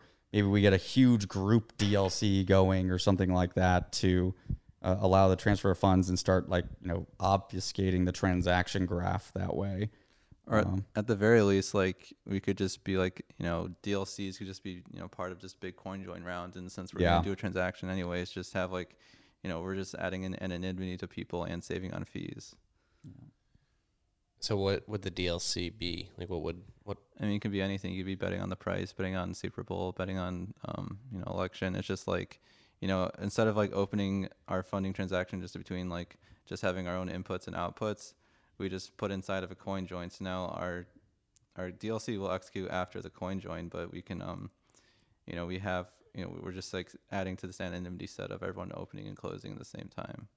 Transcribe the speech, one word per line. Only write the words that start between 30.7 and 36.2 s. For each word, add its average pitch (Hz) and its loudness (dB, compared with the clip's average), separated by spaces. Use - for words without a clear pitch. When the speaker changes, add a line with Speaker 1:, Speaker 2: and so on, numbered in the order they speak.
Speaker 2:
you 98 -8
know, 92 -8
election. 92 -2
It's 95 -4
just 95 -4
like, 92 -2
you - -2
know, 92 2
instead 107 2
of, 107 2
like, 104 2
opening 98 0
our 92 -2
funding 95 -2
transaction 92 -2
just 87 -10
between, 90 -6
like, 87 -8